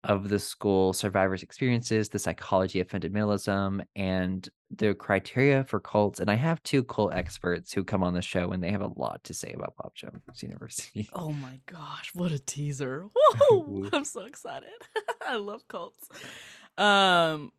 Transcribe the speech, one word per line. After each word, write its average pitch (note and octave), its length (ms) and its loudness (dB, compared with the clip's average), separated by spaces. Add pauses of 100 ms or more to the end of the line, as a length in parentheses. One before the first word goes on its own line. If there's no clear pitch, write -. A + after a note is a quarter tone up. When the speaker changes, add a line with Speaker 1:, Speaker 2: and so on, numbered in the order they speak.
Speaker 1:
of G2+ 260 0
the G2+ 100 2
school, F#2+ 540 2
survivors' F#2+ 500 0
experiences, A#2 680 0
the G#2 80 -4
psychology F#2 640 0
of F2+ 80 0
fundamentalism, G2 960 -2 (120)
and F#2 540 -2 (260)
the G#2 200 2
criteria C3 680 2
for A2 160 -4
cults, G#2 400 0
and F#2 120 0
I - 40 4
have D#3+ 280 0
two C3+ 200 2
cult G2+ 300 0
experts - 580 -4
who G2 120 -2
come F#2+ 200 0
on F2+ 120 2
the F2 60 0
show, F#2+ 300 -2
and F#2 120 -4
they F2 80 -2
have G2 100 -2
a G#2+ 140 -6
lot G1+ 300 -6
to - 100 -12
say - 180 -10
about - 240 -10
Bob - 160 -14
Jones - 480 -18
University. - 720 -10
<laughs> - 20 -20
Speaker 2:
Oh D#3 180 -8
my C3+ 360 -10
gosh, D3+ 480 -14
what F3 160 -2
a C#3+ 80 -2
teaser. D3 680 -6 (180)
<laughs> C#5 240 6
Woo! G4+ 60 8
Speaker 1:
Ooh. G3+ 360 -4
Speaker 2:
I'm D4 120 0
so - 160 -10
excited. - 480 -14 (260)
<laughs> A4 320 -6
I C4 80 -4
love G#3 320 -8
cults. - 400 -12 (720)
Um, F3+ 800 6